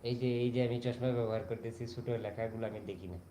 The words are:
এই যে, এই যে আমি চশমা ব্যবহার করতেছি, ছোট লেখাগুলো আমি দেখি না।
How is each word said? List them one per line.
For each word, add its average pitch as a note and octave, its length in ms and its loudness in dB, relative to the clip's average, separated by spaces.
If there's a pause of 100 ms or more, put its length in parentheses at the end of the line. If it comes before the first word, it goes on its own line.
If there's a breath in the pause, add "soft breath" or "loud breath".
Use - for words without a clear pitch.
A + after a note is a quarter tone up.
এই A#2+ 120 0
যে, A#2+ 260 2
এই B2 100 4
যে B2 160 4
আমি A#2+ 140 2
চশমা B2 300 2
ব্যবহার A2 380 2
করতেছি, A#2 380 -4
ছোট B2 220 -6
লেখাগুলো A2+ 580 -2
আমি G#2+ 120 -4
দেখি F#2+ 280 -8
না। F#2 100 -6 (140)